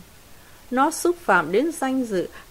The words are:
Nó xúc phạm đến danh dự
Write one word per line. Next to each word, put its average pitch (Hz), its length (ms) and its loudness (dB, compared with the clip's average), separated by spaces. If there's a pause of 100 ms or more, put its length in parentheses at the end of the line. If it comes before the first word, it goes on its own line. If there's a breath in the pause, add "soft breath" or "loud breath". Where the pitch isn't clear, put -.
(720 loud breath)
Nó 269 200 2
xúc 349 260 -2
phạm 175 340 2
đến 277 200 2
danh 262 340 -2
dự 190 220 -2 (240 loud breath)